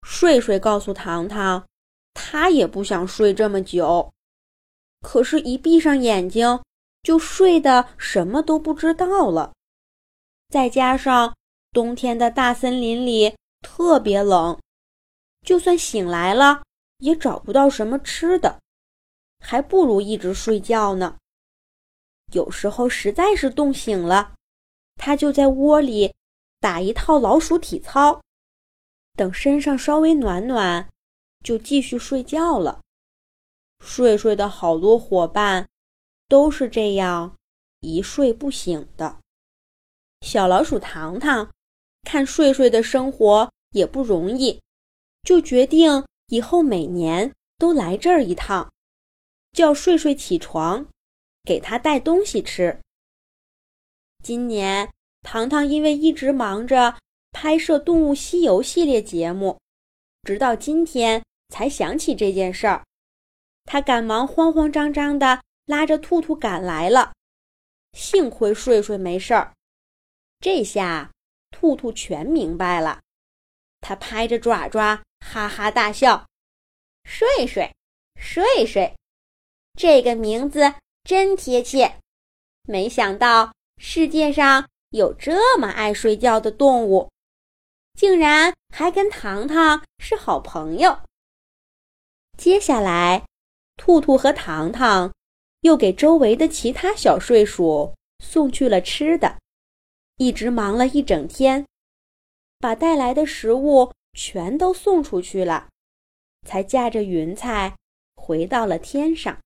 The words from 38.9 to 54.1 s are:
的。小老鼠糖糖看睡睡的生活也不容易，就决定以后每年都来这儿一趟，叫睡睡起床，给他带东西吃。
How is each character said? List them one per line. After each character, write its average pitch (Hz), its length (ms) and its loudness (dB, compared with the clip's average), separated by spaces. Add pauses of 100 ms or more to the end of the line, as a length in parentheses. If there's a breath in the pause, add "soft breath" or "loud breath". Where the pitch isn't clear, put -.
的。 156 220 -10 (1040)
小 196 260 0
老 185 160 4
鼠 302 140 -4
糖 170 420 -10
糖 254 300 -2 (520)
看 277 240 -2
睡 285 260 2
睡 269 160 4
的 220 140 2
生 262 300 -4
活 214 380 4 (200)
也 185 160 0
不 269 160 -6
容 190 280 -2
易， 247 300 -2 (600)
就 359 180 4
决 262 260 2
定 302 380 4 (220)
以 233 140 -2
后 339 220 0
每 196 240 0
年 175 460 -2 (260)
都 339 140 2
来 196 240 0
这 330 140 0
儿 339 140 4
一 180 100 -4
趟， 185 360 -6 (840)
叫 320 200 4
睡 330 240 2
睡 302 180 0
起 - 240 -6
床， 202 480 -6 (580)
给 - 160 -2
他 226 180 -6
带 294 220 0
东 349 240 0
西 233 180 -4
吃。 - 380 -4 (1400)